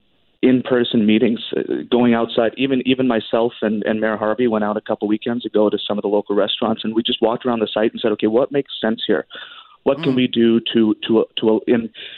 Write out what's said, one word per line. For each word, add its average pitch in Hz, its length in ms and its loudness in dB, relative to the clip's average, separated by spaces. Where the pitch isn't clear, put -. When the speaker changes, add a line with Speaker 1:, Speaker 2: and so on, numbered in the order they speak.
Speaker 1:
in-person 123 640 2
meetings, 110 340 2
uh, - 60 -2
going 120 220 4
outside. 113 440 0
Even, 131 280 0
even 131 220 2
myself 117 540 0
and, 107 220 -2
and 110 160 -2
Mayor 110 180 -2
Harvey 107 300 0
went 107 160 0
out 104 140 -2
a 107 40 -4
couple 107 260 -4
weekends 117 380 -2
ago 107 240 2
to 101 160 0
some 104 120 -4
of 104 40 -4
the 104 60 -4
local 104 280 0
restaurants, 107 480 -2
and 110 120 -6
we 117 80 2
just 113 180 -2
walked 113 240 0
around 120 140 0
the 107 120 0
site 110 200 0
and 113 100 -12
said, 117 120 0
"Okay, 107 140 -2
what 113 240 2
makes 139 200 -4
sense 113 240 -2
here? 85 200 0
What 139 200 0
can 139 100 0
Speaker 2:
Mm. 127 40 0
Speaker 1:
we 127 100 2
do 117 320 2
to, 110 220 4
to, 110 180 2
to, 110 300 2
and 117 220 0